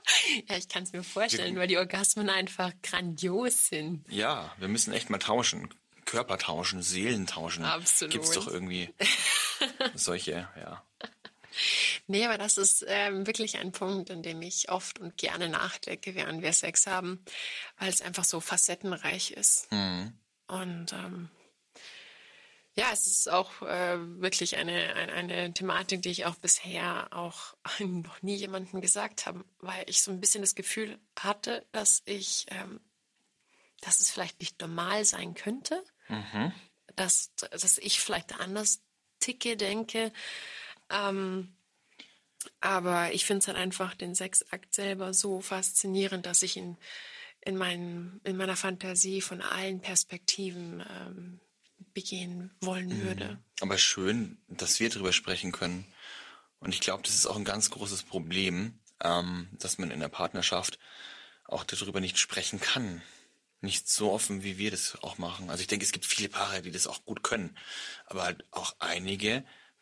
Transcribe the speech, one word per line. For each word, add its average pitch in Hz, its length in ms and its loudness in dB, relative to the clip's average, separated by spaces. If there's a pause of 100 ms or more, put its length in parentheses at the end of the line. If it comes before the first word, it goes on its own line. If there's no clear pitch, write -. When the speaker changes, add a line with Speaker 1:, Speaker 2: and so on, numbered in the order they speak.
(180)
Speaker 1:
<laughs> - 320 2
Ja, 196 80 0
ich 180 100 -6
kann's 185 260 -4
mir 180 100 -6
vorstellen, 196 520 0
Speaker 2:
Wir 180 60 0
Speaker 1:
weil 185 60 4
die 180 100 4
Orgasmen 196 520 2
einfach 190 420 0 (100)
grandios 180 880 2
sind. 156 420 -2
Speaker 2:
Ja, 104 480 0
wir 95 100 -4
müssen 107 260 2
echt - 160 0
mal 98 100 0
tauschen. - 500 2 (360)
Körper 104 320 0
tauschen, 90 440 -2
Seelen 92 460 2
tauschen. 85 360 -4
Speaker 1:
Absolut. 160 500 4
Speaker 2:
Gibt's 160 180 2
doch - 160 2
irgendwie 90 420 -2 (560)
Speaker 1:
<laughs> - 480 -2
Speaker 2:
solche, 87 640 -2
ja. 80 260 -12 (1200)
Speaker 1:
Nee, 202 180 2
aber 220 140 2
das 208 180 4
ist, 196 300 6
ähm, 202 400 0
wirklich 220 300 -2
ein 185 140 -4
Punkt, 190 400 -2
an 165 120 -8
dem 165 180 -6
ich - 280 -2
oft - 300 -2
und 175 180 -8
gerne 170 320 0
nachdenke, 185 680 -2
während 160 260 -2
wir 160 100 2
Sex - 360 4
haben, 185 360 -2 (540)
weil 190 120 -2
es 185 120 4
einfach 180 240 -2
so 170 160 2
facettenreich 180 920 0
ist. - 400 4
Speaker 2:
Mhm. 98 420 0 (340)
Speaker 1:
Und, 180 460 -6
ähm, 180 360 -8 (1500)
ja, 226 160 4
es - 140 2
ist - 240 4
auch, 180 320 2
äh, 180 360 0 (220)
wirklich 180 380 2
eine, 170 380 0
ein-, 170 160 0
eine 175 420 -2
Thematik, 185 480 0
die 180 80 -2
ich 180 160 -2
auch 170 100 -2
bisher 175 760 0
auch - 420 -8 (120)
<laughs> - 140 -4
noch 180 440 -4
nie 202 120 -2
jemandem 190 460 -6
gesagt - 460 2
habe, 180 180 -8 (140)
weil 185 280 -8
ich - 140 4
so - 100 2
ein 185 80 -4
bisschen 202 220 4
das 190 140 2
Gefühl 214 440 -4 (200)
hatte, 208 520 -4
dass 214 340 4
ich, - 440 -2
ähm, 95 300 -10 (1040)
dass - 180 6
es - 100 6
vielleicht - 300 -4
nicht - 200 -8
normal 175 460 0
sein 180 300 4
könnte, 277 480 -4 (260)
Speaker 2:
Mhm. 107 420 -2 (460)
Speaker 1:
dass, - 380 2
dass - 420 2
ich - 240 2
vielleicht - 380 -2
anders 202 420 0 (380)
ticke, 240 360 0
denke. 220 560 0 (800)
Ähm, 190 680 -2 (1040)
aber 180 540 2
ich - 120 2
find's 196 220 4
halt 196 100 -2
einfach 185 380 -2
den 180 200 -6
Sexakt - 580 0
selber 190 400 -2
so 190 280 2
faszinierend, 190 840 2
dass 180 180 4
ich 180 140 -2
ihn 175 200 -8 (640)
in 196 160 -2
meinen, 175 680 -2
in 190 120 -2
meiner 190 220 0
Fantasie 190 640 2
von 185 200 -6
allen 190 400 0
Perspektiven, 175 1080 0
ähm, 180 500 -12 (540)
begehen 180 580 -6 (100)
wollen 185 280 -2
Speaker 2:
Mhm. 110 120 -2
Speaker 1:
würde. 98 420 -4 (180)
Speaker 2:
Aber 95 160 2
schön, 98 600 4 (100)
dass - 320 0
wir 113 100 4
drüber 95 240 2
sprechen 92 380 2
können. 90 340 -4 (760)
Und 95 140 -2
ich - 80 -2
glaub, 98 220 0
das - 120 0
ist - 120 6
auch 101 80 0
ein 104 100 -2
ganz 104 240 2
großes 98 340 -4
Problem, 92 760 0 (220)
ähm, 87 460 2 (120)
dass - 180 -2
man 87 140 -4
in 67 80 -4
der 76 100 -2
Partnerschaft 90 680 -2 (640)
auch - 200 -4
darüber 98 340 -4
nicht 92 180 0
sprechen - 420 0
kann. 95 420 0 (580)
Nicht - 300 -2
so 104 220 4
offen, 98 320 0
wie 95 140 -6
wir 104 140 0
das - 320 -4
auch - 140 -8
machen. 87 320 -6
Also 90 120 -4
ich 90 60 -2
denke, 98 180 0
es - 80 4
gibt - 120 -4
viele 101 240 2
Paare, 98 320 -2
die 87 100 -10
das 85 160 2
auch - 180 -8
gut 107 180 -4
können. 101 340 -2 (480)
Aber 92 180 -4
halt 87 280 -4
auch - 280 -4
einige, 98 640 0 (360)